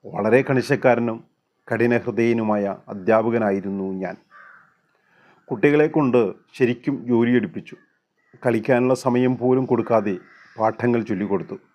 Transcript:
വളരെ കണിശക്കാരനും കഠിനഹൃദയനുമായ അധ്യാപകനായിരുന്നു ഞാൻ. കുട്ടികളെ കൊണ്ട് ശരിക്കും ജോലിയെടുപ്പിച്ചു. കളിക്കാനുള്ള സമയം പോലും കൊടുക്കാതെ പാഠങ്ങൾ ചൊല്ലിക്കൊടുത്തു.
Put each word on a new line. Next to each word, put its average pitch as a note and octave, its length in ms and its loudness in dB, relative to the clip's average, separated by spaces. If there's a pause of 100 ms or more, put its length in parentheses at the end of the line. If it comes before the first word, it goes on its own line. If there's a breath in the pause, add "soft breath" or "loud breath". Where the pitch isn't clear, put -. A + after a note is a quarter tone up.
വളരെ A2 360 2
കണിശക്കാരനും A#2+ 800 0 (500)
കഠിനഹൃദയനുമായ A2+ 1000 0 (120)
അധ്യാപകനായിരുന്നു G#2 960 0
ഞാൻ. F#2+ 320 -8 (1400 soft breath)
കുട്ടികളെ D3 360 4
കൊണ്ട് B2 460 2 (200)
ശരിക്കും B2 520 -2
ജോലിയെടുപ്പിച്ചു. A#2 720 0 (720)
കളിക്കാനുള്ള B2 500 2
സമയം B2+ 420 0
പോലും B2+ 280 0
കൊടുക്കാതെ A2+ 520 0 (420)
പാഠങ്ങൾ A2+ 420 0
ചൊല്ലിക്കൊടുത്തു. G2 540 -4 (200)